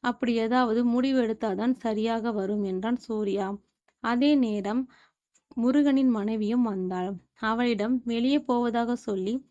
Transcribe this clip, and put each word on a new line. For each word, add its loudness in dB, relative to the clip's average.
அப்படி -2
ஏதாவது 2
முடிவு 2
எடுத்தாதான் -2
சரியாக -2
வரும் -2
என்றான் -2
சூர்யா. -4
அதே 2
நேரம் 0
முருகனின் 4
மனைவியும் 0
வந்தாள். -4
அவளிடம் 0
வெளியே 2
போவதாக 0
சொல்லி -4